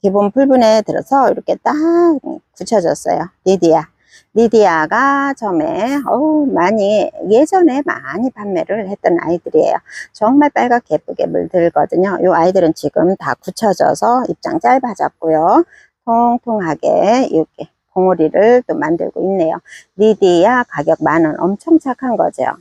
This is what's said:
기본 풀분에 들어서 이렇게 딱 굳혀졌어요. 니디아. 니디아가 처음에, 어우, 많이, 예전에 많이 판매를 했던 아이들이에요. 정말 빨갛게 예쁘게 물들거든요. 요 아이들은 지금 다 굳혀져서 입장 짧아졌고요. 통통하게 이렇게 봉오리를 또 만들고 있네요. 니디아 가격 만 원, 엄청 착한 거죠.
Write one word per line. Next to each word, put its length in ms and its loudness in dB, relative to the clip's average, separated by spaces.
기본 300 0
풀분에 520 2
들어서 480 0
이렇게 260 -4
딱 180 -4
굳혀졌어요. 720 -2
니디아. 400 2
니디아가 1000 2
처음에, 680 -4
어우, 400 0
많이, 640 0
예전에 540 2
많이 460 -6
판매를 580 -6
했던 320 -2
아이들이에요. 560 -2
정말 380 2
빨갛게 440 -2
예쁘게 320 -4
물들거든요. 960 -2
요 120 2
아이들은 400 2
지금 420 -2
다 180 -6
굳혀져서 920 -2
입장 320 -6
짧아졌고요. 1040 0
통통하게 1300 0
이렇게 380 -4
봉오리를 680 2
또 100 -4
만들고 460 -4
있네요. 360 -2
니디아 680 2
가격 340 -2
만 220 2
원, 160 -4
엄청 380 0
착한 380 -4
거죠. 280 -2